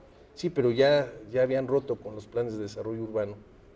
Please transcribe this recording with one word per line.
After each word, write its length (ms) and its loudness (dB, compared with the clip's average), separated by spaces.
Sí, 160 -4
pero 200 2
ya, 420 4
ya 100 4
habían 260 0
roto 280 0
con 180 -12
los 120 -14
planes 280 -2
de 80 -4
desarrollo 400 -6
urbano 320 -2